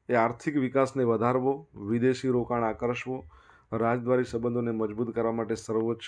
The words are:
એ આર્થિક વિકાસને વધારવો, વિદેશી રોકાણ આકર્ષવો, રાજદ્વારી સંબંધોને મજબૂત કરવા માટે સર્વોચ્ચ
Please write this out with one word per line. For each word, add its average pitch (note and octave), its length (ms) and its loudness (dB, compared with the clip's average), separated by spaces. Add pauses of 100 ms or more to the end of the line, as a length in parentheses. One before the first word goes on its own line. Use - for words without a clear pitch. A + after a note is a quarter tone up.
એ A#2+ 40 2
આર્થિક A#2 440 2
વિકાસને C3 460 0
વધારવો, B2+ 720 2
વિદેશી A#2+ 540 0
રોકાણ A#2+ 340 0
આકર્ષવો, A#2+ 640 -4 (480)
રાજદ્વારી A#2+ 500 2
સંબંધોને A#2+ 480 -2
મજબૂત A2 440 -2
કરવા A2+ 160 0
માટે A2+ 240 -2
સર્વોચ્ચ A2+ 520 -2